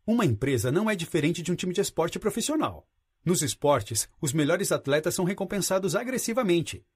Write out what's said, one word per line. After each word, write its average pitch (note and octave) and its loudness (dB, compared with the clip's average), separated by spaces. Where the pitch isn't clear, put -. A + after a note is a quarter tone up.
Uma A3+ 2
empresa B2+ 0
não G#3+ 2
é G#3 0
diferente E3 -2
de F3 -2
um E3+ 2
time F3+ -4
de G3 0
esporte E3 -2
profissional. G#3+ -2
Nos E3 2
esportes, C3 0
os C#3 -2
melhores D#3+ 2
atletas D3+ 0
são F3+ 0
recompensados F#3+ 0
agressivamente, A3+ -2